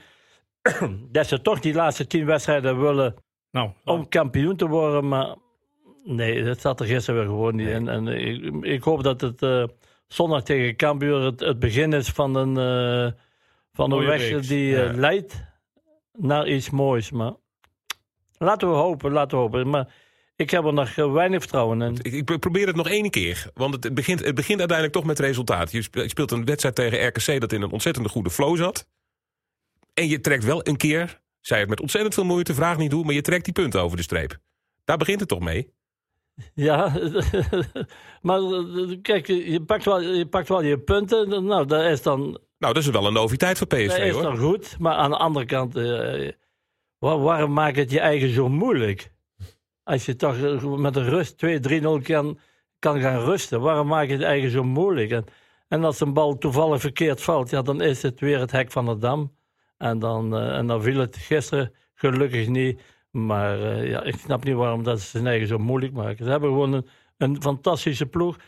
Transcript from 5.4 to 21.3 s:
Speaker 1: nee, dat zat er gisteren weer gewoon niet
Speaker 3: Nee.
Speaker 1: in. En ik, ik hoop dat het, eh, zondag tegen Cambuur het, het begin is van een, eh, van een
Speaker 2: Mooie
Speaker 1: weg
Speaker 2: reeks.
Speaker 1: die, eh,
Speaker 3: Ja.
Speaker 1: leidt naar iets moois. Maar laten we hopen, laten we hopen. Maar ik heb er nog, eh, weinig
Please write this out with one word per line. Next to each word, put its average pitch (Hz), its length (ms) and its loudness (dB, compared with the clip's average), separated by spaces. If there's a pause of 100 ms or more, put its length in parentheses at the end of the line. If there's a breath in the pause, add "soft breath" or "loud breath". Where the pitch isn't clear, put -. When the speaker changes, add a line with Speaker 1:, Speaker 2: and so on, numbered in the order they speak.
Speaker 1:
nee, 117 400 -2
dat 120 180 -2
zat 135 180 0
er 117 60 -4
gisteren 117 340 0
weer 104 100 0
gewoon 110 260 0
niet 110 100 -2
Speaker 3:
Nee. 110 100 -2
Speaker 1:
in. 117 120 -4
En 113 200 -2
ik, 120 580 -6
ik 143 180 -2
hoop 156 200 2
dat 131 180 0
het, 123 200 -4
eh, 127 220 2 (440 soft breath)
zondag 160 360 0
tegen 123 320 0
Cambuur 147 460 0
het, 127 180 -2
het 123 200 -2
begin 127 340 2
is 139 160 0
van 135 260 0
een, 131 220 0
eh, 123 540 0 (600 soft breath)
van 135 180 0
een 139 60 2
Speaker 2:
Mooie 143 100 2
Speaker 1:
weg 135 220 2
Speaker 2:
reeks. 135 180 -2
Speaker 1:
die, 139 340 2
eh, 123 120 2
Speaker 3:
Ja. 123 60 -2
Speaker 1:
leidt 170 440 0 (760)
naar 151 300 2
iets 139 220 -2
moois. 135 420 0
Maar 117 220 -4 (1040)
laten 190 320 2
we 160 60 4
hopen, 143 360 2
laten 143 260 2
we 123 60 4
hopen. 123 260 0
Maar 143 180 0 (480 soft breath)
ik 151 140 -2
heb 175 160 2
er 151 80 2
nog, 139 160 2
eh, 147 240 0
weinig 180 260 4